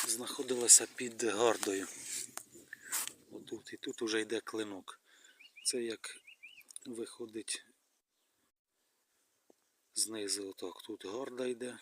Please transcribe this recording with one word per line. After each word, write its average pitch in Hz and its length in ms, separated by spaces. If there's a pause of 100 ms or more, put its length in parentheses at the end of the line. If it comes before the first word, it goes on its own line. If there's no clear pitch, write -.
знаходилася 123 880
під 120 280
гардою. 104 640 (1400)
Отут, - 420
і 107 40
тут - 240
уже 110 200
йде 107 200
клинок. 104 580 (640)
Це 123 200
як - 340 (680)
виходить 113 800 (2250)
знизу 101 560
отак. 92 320
Тут 101 240
гарда 127 420
йде, 123 340